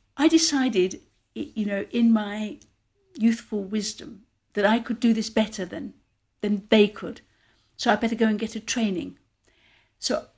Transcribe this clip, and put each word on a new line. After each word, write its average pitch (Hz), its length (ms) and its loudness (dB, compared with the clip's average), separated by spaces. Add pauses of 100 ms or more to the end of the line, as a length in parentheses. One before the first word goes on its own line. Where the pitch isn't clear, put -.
(160)
I 285 100 4
decided, 254 720 2 (360)
y-, 220 180 -8
you 214 120 -2
know, 202 240 -4
in 233 220 4
my 214 460 -2 (560)
youthful 220 480 0
wisdom, 202 600 -8 (320)
that 208 100 2
I 214 140 4
could 233 220 -6
do 233 120 4
this 220 160 -2
better 214 380 -2
than, - 260 -12 (480)
than 208 300 -4
they 214 180 6
could. - 320 -12 (560)
So - 160 0
I 214 40 2
better 226 180 -4
go 226 120 2
and 214 120 0
get 220 180 -8
a 220 40 -8
training. 190 580 -4 (800)
So - 280 -4 (120)